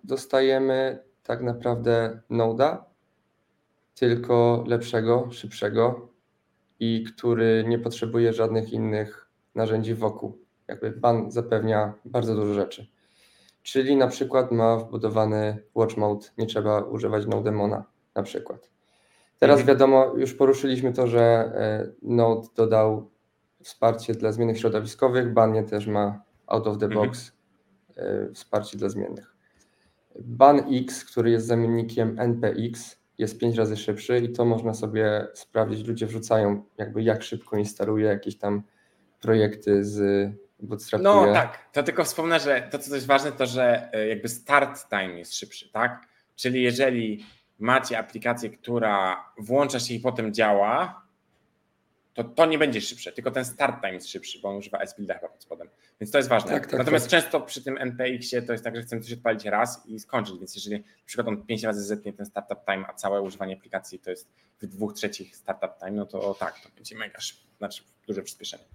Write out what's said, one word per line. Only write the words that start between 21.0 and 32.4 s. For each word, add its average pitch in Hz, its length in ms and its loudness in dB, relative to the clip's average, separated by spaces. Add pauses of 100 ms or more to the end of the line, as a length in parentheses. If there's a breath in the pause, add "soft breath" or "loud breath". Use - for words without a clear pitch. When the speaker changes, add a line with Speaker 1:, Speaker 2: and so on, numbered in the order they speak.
Speaker 1:
że, 117 140 4
e, 110 720 2 (100)
Node 113 540 2
dodał 110 540 4 (520)
wsparcie 113 520 0
dla 110 180 -2
zmiennych 113 260 0
środowiskowych, 120 720 0
Banie 110 300 4
też 104 240 -4
ma 104 360 -2 (240)
out 107 200 -2
of 104 120 -2
the 107 80 0
Speaker 2:
Mhm. 107 200 2
Speaker 1:
box, - 260 -8 (640)
e, 98 380 -6
wsparcie 104 440 -6
dla 98 100 -2
zmiennych. 98 460 -10 (840)
Ban 127 420 6 (100)
X, 127 320 -2
który 117 260 2
jest 113 160 2
zamiennikiem 117 720 0
N 120 220 0